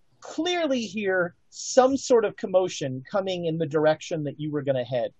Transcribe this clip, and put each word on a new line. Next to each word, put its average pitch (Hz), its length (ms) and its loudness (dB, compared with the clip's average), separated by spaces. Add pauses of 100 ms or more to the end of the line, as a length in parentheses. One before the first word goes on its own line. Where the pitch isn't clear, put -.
(220)
clearly 320 580 -2
hear 190 560 -2 (140)
some 262 480 4
sort 233 260 4
of 196 140 -4
commotion 175 760 0
coming 185 360 -2
in 160 100 0
the 165 80 0
direction 156 580 0
that 139 160 -8
you 151 100 -6
were 147 120 -4
gonna 131 240 -2
head. 117 340 -2